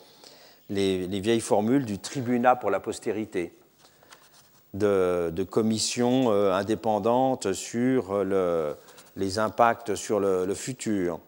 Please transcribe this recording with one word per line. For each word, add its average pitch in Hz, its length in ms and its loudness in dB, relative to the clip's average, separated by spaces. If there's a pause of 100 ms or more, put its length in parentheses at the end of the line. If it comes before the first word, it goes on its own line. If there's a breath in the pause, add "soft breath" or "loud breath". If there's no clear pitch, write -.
(680 loud breath)
les, 95 380 0
les 98 120 -4
vieilles 113 220 2
formules 117 440 2
du 101 140 -6
tribunat 123 560 0
pour 104 160 -4
la 95 80 0
postérité, 101 760 -6 (1160 loud breath)
de, 92 600 2
de 95 100 -4
commissions, 120 880 0
euh, 101 220 4
indépendantes 110 1000 0
sur, 120 580 -2
euh, 101 120 0
le, 87 520 0 (400 loud breath)
les 98 240 -4
impacts 110 560 2
sur 104 240 0
le, 95 260 2
le 95 80 -2
futur 92 760 -4